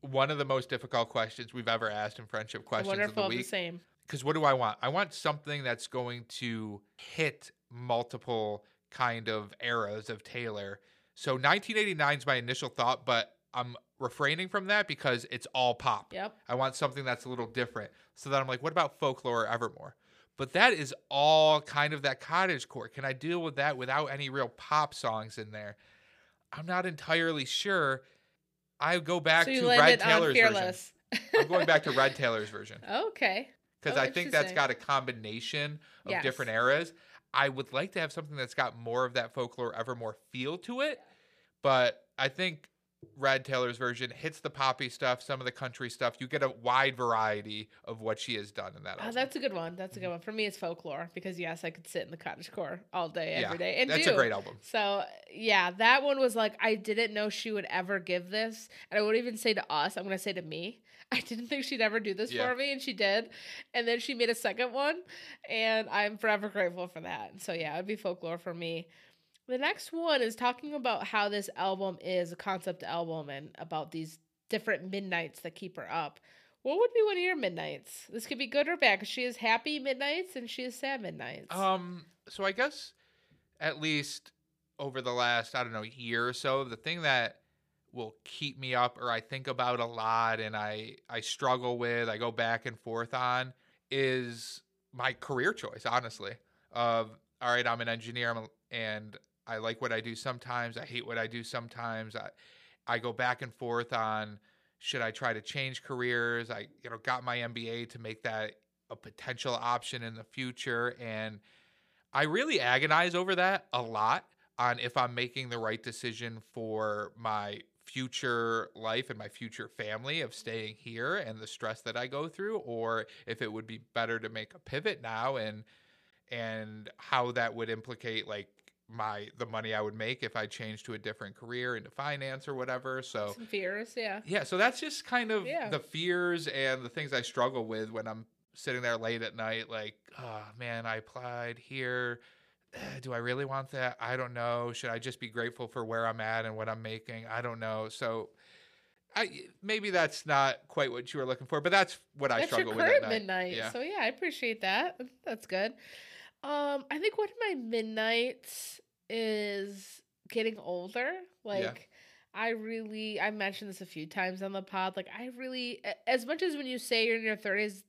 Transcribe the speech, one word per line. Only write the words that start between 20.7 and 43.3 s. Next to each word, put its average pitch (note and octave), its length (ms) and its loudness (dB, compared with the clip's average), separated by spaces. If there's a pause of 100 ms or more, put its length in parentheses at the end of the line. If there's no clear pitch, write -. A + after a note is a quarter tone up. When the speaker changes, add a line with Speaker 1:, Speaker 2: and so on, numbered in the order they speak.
Speaker 1:
is C#3+ 200 -4 (140)
all D#3 540 10
kind D3+ 320 2
of C#3+ 80 -6
that C3+ 180 0
cottagecore. D#3 720 0
Can C3+ 140 -10
I C3+ 80 -2
deal D#3+ 280 -2
with D#3+ 140 -4
that C#3 220 2
without C3 280 0
any C#3 220 -4
real C3 200 0
pop D3+ 460 2
songs A2 440 -4
in G#2+ 120 -8
there? G#2 260 -10 (760)
I'm D#3 140 -8
not F3+ 200 0
entirely E3 600 2
sure. D3 560 2 (760)
I E3+ 200 4
go F3 220 0
back E3 260 8
Speaker 2:
So C4+ 40 0
you C4 120 4
Speaker 1:
to A#3+ 60 6
Speaker 2:
landed E3 320 12
Speaker 1:
Red - 20 -
Speaker 2:
on G3+ 60 4
Speaker 1:
Taylor's - 280 8
version. A3+ 180 8
Speaker 2:
Fearless. F#3 380 -2 (460)
Speaker 1:
I'm B3 100 6
going F3+ 180 6
back D#3 180 8
to D#3 60 0
Speaker 2:
<laughs> B2 60 4
Speaker 1:
Red C3+ 200 6
Taylor's A2+ 340 2
version. G#2+ 380 -12
Speaker 2:
Okay. C4+ 600 0 (340)
Speaker 1:
'Cause D3 140 2
Speaker 2:
Oh, C#3 40 6
Speaker 1:
I C3 100 4
think F3 220 -2
that's D#3+ 180 6
Speaker 2:
interesting. F3+ 40 -8
Speaker 1:
got C#3+ 160 6
a A#2+ 40 2
combination B2+ 1080 -2 (240)
of - 60 -6
Speaker 2:
Yes. F3+ 120 0
Speaker 1:
different B2+ 280 0
eras. C3+ 420 4 (400)
I C#3 160 6
would C3 240 -4
like D#3 200 -2
to F#3 80 -2
have D#3 120 -2
something D3 240 -8
that's B2+ 180 -4
got A#2 220 2
more A#2 280 0
of B2 100 -2
that A#2 180 0
Folklore A#2+ 420 -4
Evermore A2+ 420 -4 (160)
feel C3+ 260 -4
to A#3+ 240 -6
it, D4 160 -2
Speaker 2:
Yeah. - 60 -20 (580)
Speaker 1:
but B2+ 440 6 (120)
I C3+ 100 4
think F3+ 400 -4 (460)
Red C3+ 300 4